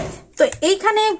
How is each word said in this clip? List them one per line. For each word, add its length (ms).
তো 80
এইখানে 400